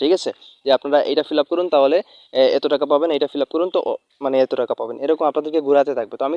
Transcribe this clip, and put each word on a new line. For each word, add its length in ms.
ঠিক 160
আছে? 120
যে 120
আপনারা 220
এটা 180
ফিল 140
আপ 100
করুন 220
তাহলে, 240
এ, 20
এত 160
টাকা 200
পাবেন, 240
এটা 160
ফিল 120
আপ 100
করুন 200
তো, 40
ও, 20
মানে 200
এত 80
টাকা 180
পাবেন, 240
এরকম 260
আপনাদেরকে 380
ঘোরাতে 300
থাকবে। 220
তো 80
আমি 80